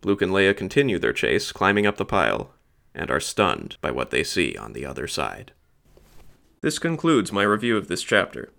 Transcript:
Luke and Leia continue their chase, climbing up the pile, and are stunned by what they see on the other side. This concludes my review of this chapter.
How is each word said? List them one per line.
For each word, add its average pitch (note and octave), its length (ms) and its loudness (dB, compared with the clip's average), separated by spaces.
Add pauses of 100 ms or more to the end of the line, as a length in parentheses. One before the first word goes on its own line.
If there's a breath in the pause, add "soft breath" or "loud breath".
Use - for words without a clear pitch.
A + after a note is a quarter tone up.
Luke G2 180 2
and F#2 120 0
Leia G2 240 4
continue G#2 420 0
their A2+ 140 0
chase, - 400 0
climbing G2+ 320 4
up G2+ 100 2
the - 80 -4
pile, D2+ 480 0 (420)
and - 160 -8
are C2 120 0
stunned - 580 -2
by D2+ 120 -4
what B1+ 180 -4
they C2+ 160 0
see C#2+ 320 -2
on G#1+ 160 -12
the C2 120 -10
other C2+ 220 -8
side. G1+ 460 -8 (1040)
This - 180 -2
concludes D#3 540 0
my G2+ 120 0
review G#2+ 340 2
of G2 100 -4
this - 160 -6
chapter. F2+ 560 0